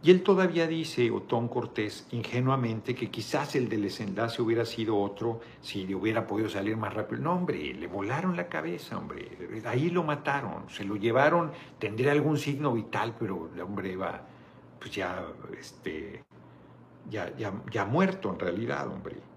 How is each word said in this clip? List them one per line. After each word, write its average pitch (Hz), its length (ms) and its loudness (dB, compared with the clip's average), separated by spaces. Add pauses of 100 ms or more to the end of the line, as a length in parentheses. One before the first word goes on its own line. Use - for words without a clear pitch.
Y 156 80 8
él 185 120 10
todavía 180 460 6
dice, 160 420 2
Otón 117 380 0
Cortés, 117 640 -4
ingenuamente, 123 800 0
que - 160 -4
quizás 143 460 -2
el 120 120 2
del 107 140 0
desenlace 107 600 -2
hubiera 113 220 4
sido 110 340 0
otro 110 420 -2 (220)
si 95 240 -6
le 98 80 -2
hubiera 107 320 0
podido 104 220 0
salir 101 280 0
más 107 160 -2
rápido. 113 300 -4
No, 160 100 2
hombre, 147 400 0
le 87 160 -6
volaron 131 480 0
la 175 100 -2
cabeza, 156 520 -6
hombre. - 680 -10
Ahí 135 240 2
lo 175 160 2
mataron, 143 640 -2
se - 160 -10
lo 101 120 -2
llevaron. 143 540 6 (280)
Tendría 117 340 2
algún 147 240 6
signo 135 380 0
vital, 110 440 0
pero 87 340 -2
el 87 100 -8
hombre 95 300 -4
iba, 92 280 -4 (580)
pues, - 160 -12
ya, 90 320 -4 (320)
este, - 680 -8 (840)
ya, 98 260 -4
ya, 101 160 -4 (200)
ya 104 120 0
muerto 170 480 2
en 80 60 -6
realidad, 87 480 -2
hombre. - 300 -10 (200)